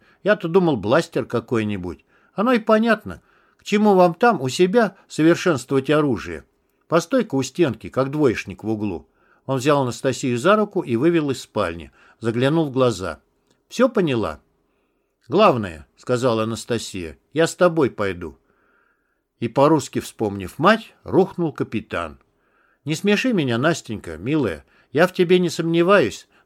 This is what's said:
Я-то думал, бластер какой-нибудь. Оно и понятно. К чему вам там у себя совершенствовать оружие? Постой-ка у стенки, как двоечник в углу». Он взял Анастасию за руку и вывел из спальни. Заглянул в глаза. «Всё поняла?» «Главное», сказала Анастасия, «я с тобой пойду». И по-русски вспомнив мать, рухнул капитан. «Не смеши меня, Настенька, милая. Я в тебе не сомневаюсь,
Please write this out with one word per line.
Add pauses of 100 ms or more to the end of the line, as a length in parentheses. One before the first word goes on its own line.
(240)
Я-то
думал,
бластер
какой-нибудь. (280)
Оно
и
понятно. (360)
К
чему
вам
там
у
себя (100)
совершенствовать
оружие? (440)
Постой-ка
у
стенки,
как
двоечник
в
углу». (380)
Он
взял
Анастасию
за
руку
и
вывел
из
спальни. (280)
Заглянул
в
глаза. (480)
«Всё
поняла?» (880)
«Главное»,
сказала
Анастасия, (140)
«я
с
тобой
пойду». (1040)
И
по-русски
вспомнив
мать, (100)
рухнул
капитан. (640)
«Не
смеши
меня,
Настенька,
милая. (260)
Я
в
тебе
не
сомневаюсь, (180)